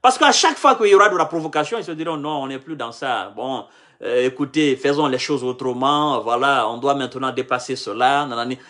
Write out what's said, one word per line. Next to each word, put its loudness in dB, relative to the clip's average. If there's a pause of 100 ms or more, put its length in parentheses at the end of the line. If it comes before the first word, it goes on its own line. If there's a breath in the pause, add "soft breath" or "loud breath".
Parce 4
qu'à 6
chaque 2
fois 4
qu'il 2
y 8
aura 8
de -2
la 2
provocation, -4
ils -8
se -10
diront, -6
non, -6
on -6
n'est -8
plus -12
dans -10
ça. -6
Bon, -6 (360 soft breath)
euh, 2
écoutez, 0
faisons 0
les 0
choses -2
autrement. 0
Voilà, 0
on -6
doit 0
maintenant -4
dépasser -4
cela. 0
Nanani. -6 (120)